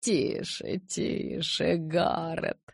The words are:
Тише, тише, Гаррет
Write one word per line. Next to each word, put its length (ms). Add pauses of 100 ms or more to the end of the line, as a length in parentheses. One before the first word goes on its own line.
Тише, 760
тише, 960
Гаррет 960